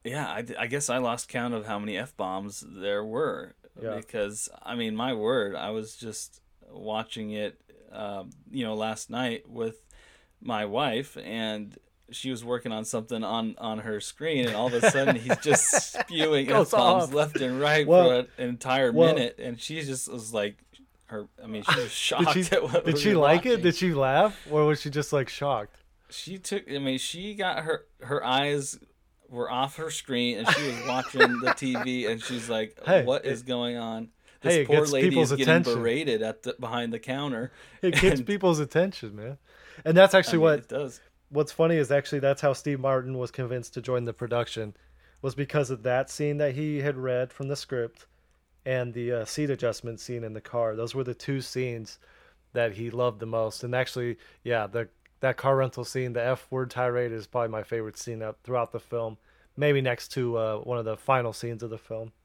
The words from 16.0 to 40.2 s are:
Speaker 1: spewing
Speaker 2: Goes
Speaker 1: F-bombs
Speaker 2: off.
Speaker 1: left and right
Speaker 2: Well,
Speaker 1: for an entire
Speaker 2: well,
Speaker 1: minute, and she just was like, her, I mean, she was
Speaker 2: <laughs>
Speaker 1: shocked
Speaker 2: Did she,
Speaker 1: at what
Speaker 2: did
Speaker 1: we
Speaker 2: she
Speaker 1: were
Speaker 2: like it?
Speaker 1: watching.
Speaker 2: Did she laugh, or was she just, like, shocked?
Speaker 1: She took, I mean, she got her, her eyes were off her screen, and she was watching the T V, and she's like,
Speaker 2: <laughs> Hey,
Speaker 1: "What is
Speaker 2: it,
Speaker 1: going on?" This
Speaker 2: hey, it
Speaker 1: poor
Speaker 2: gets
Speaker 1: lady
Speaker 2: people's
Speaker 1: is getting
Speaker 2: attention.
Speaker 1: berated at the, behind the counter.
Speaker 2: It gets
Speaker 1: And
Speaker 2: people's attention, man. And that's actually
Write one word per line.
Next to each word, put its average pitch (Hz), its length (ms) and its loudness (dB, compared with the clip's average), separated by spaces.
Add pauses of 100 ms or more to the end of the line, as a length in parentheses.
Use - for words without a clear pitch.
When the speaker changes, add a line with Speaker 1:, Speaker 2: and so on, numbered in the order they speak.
Speaker 1:
spewing 156 480 0
Speaker 2:
Goes - 260 4
Speaker 1:
F-bombs 175 320 6
Speaker 2:
off. 131 80 -6
Speaker 1:
left 151 280 2
and 127 180 -2
right 147 260 4
Speaker 2:
Well, 156 380 8
Speaker 1:
for - 180 -10
an 123 80 -2
entire 127 420 2
Speaker 2:
well, 160 220 8
Speaker 1:
minute, 123 260 0
and 123 200 -8
she 156 220 -8
just 135 280 -6
was 113 240 -10
like, 104 240 -2 (500)
her, 104 200 -12 (160)
I 113 40 -16
mean, 107 160 -8
she - 160 2
was - 120 -4
Speaker 2:
<laughs> - 0 -
Speaker 1:
shocked - 440 2
Speaker 2:
Did 185 100 2
she, 165 80 -2
Speaker 1:
at 190 100 2
what 160 220 2
Speaker 2:
did 165 100 4
Speaker 1:
we 147 40 0
Speaker 2:
she 151 160 2
Speaker 1:
were 160 60 6
Speaker 2:
like 165 240 6
it? 254 40 0
Speaker 1:
watching. 220 140 4
Speaker 2:
Did 170 120 6
she 180 180 2
laugh, 147 560 4
or 151 160 4
was 151 140 4
she 147 100 -6
just, 143 220 -4
like, 135 160 2
shocked? 123 480 -4 (340)
Speaker 1:
She - 300 -14
took, 196 320 -6
I 143 80 -4
mean, 131 180 -2
she 190 380 -8
got 185 300 -2
her, 156 200 -2 (160)
her 135 240 -2
eyes 139 540 0 (480)
were 120 240 -4
off 131 240 -2
her 160 160 -8
screen, 120 480 -2
and 113 100 -2
she 147 160 2
was 123 220 -6
watching 127 520 2
the 127 160 0
T 131 200 -4
V, 123 320 -2
and 113 120 -2
she's 117 300 -8
like, 110 320 -4
Speaker 2:
<laughs> - 40 -10
Hey, 170 200 6
Speaker 1:
"What 131 200 0
is 131 160 -4
Speaker 2:
it, 123 40 -16
Speaker 1:
going 120 320 -4
on?" 113 320 -8 (320)
This 170 140 4
Speaker 2:
hey, 156 80 6
it 123 40 -2
Speaker 1:
poor 147 100 6
Speaker 2:
gets 151 140 4
Speaker 1:
lady 175 180 6
Speaker 2:
people's 127 220 4
Speaker 1:
is 139 60 0
getting 135 160 6
Speaker 2:
attention. 127 220 4
Speaker 1:
berated 117 480 0
at 110 180 -6
the, - 180 -6
behind 120 320 -4
the 117 60 -6
counter. 135 540 -6 (320)
Speaker 2:
It 185 100 4
gets 147 280 4
Speaker 1:
And 120 40 -6
Speaker 2:
people's 185 340 2
attention, 151 560 -2
man. 113 220 -14 (480)
And 160 100 4
that's 190 200 10
actually 180 220 6